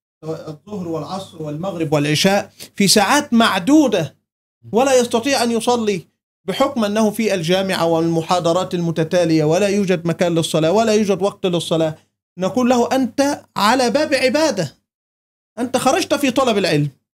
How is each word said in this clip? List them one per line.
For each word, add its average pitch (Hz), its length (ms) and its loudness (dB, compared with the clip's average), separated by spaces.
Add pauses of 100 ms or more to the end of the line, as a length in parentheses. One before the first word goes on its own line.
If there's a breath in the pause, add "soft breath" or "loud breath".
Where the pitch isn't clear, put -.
(240)
الظهر 165 640 -10
والعصر 165 540 -8
والمغرب 160 500 -6
والعشاء، 151 600 0 (220 loud breath)
في 196 140 2
ساعات 220 460 2
معدودة 208 840 2 (560)
ولا 254 280 4
يستطيع 247 420 0
أن 240 80 0
يصلي 220 500 0 (480)
بحكم 254 360 0
أنه 208 260 0
في 208 240 -2
الجامعة 180 520 0
والمحاضرات 170 880 0
المتتالية 165 720 0
ولا 175 240 2
يوجد 185 380 0
مكان 170 280 0
للصلاة 160 380 0
ولا 220 220 2
يوجد 202 280 0
وقت 202 240 -4
للصلاة، 160 520 -2 (400 soft breath)
نقول 190 320 0
له: 240 220 2
"أنت 269 520 -2 (120)
على 233 340 2
باب 302 240 0
عبادة، 254 640 0 (800)
أنت 247 180 -4
خرجت 285 380 0
في 277 160 0
طلب 240 280 0
العلم، 165 300 0 (280)